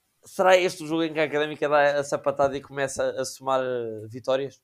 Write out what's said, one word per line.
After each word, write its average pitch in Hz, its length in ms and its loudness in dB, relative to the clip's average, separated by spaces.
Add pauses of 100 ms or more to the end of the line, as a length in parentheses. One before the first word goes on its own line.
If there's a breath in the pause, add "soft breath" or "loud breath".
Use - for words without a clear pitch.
(240)
será 185 320 4
este 180 260 0
o 151 40 -8
jogo 165 180 -2
em 156 80 -4
que 151 80 -2
a 156 40 4
Académica 147 440 -2
dá 143 320 4
a 135 40 0
sapatada 139 520 0
e 135 40 -6
começa 135 500 -4
a 131 140 -4
somar, 131 380 -2
eh, 113 460 -6
vitórias? 135 560 -4